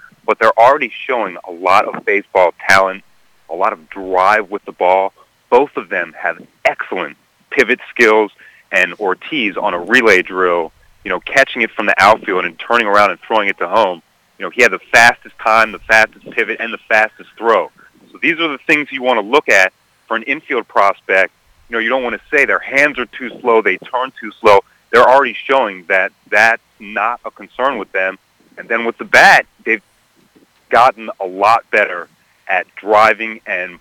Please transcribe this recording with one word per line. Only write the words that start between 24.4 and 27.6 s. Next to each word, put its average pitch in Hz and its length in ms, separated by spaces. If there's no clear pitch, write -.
They're 117 180
already 131 240
showing 104 520
that 95 260
that's 113 320
not 110 440
a 110 80
concern 123 460